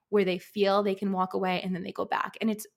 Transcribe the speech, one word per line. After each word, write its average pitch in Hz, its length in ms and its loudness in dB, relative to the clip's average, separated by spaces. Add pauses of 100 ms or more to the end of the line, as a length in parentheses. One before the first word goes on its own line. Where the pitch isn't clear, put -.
where 202 140 4
they 180 140 0
feel 196 460 2
they 196 120 0
can 196 160 -2
walk 185 220 0
away 185 280 0
and 185 140 -4
then 175 80 -6
they 196 80 -8
go 202 140 -4
back. - 340 -2
And 226 100 0
it's, 214 160 -4 (120)